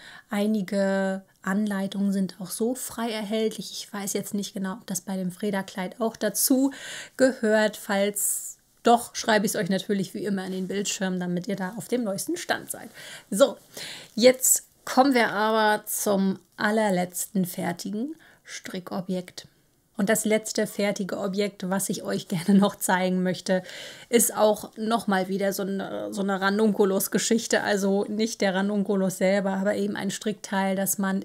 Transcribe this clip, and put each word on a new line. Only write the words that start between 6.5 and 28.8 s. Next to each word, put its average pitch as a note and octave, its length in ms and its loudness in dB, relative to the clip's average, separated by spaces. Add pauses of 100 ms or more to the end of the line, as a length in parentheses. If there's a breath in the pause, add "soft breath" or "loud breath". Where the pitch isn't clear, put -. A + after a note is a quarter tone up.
gehört. G#3+ 600 4
Falls - 800 -2 (240)
doch, A#3 320 4
schreibe G#3+ 320 2
ich G#3+ 60 0
es - 40 -2
euch F#3+ 140 -2
natürlich F#3+ 420 0
wie - 120 -6
immer G3 200 -2
in F#3+ 80 -6
den F#3 160 -4
Bildschirm, F#3+ 500 -2
damit F3+ 300 -2
ihr G3 80 -2
da G3 200 -6
auf - 120 -10
dem A#3+ 160 0
neuesten G3+ 320 -4
Stand - 340 -4
seid. - 200 -12 (400 loud breath)
So, G#3 260 4 (580 loud breath)
jetzt B3 500 4 (200)
kommen C4 300 4
wir A3+ 160 4
aber G#3+ 560 2
zum G3 520 0 (180)
allerletzten G3 880 0
fertigen G3 680 -6 (300 loud breath)
Strickobjekt. F3+ 1040 -8 (480)
Und G#3 140 0
das G#3+ 160 2
letzte G#3+ 400 0
fertige G3+ 520 -4
Objekt, G3 520 -4
was F#3+ 180 0
ich E3 140 -4
euch G3 260 -6
<laughs> - 0 -
gerne F#3+ 300 6
noch G3+ 180 4
zeigen F#3 460 2
möchte, F#3 400 0 (460 loud breath)
ist - 280 2
auch G#3+ 400 2
noch A3 300 -2
mal F#3+ 220 2
wieder G3 240 0
so G3 100 -4
eine, G3+ 500 -6
so G3+ 100 -4
eine G3 180 0
Ranunculus-Geschichte. G3+ 1200 2
Also G3 420 2
nicht A3 360 -4
der G3 140 2
Ranunculus G3 640 0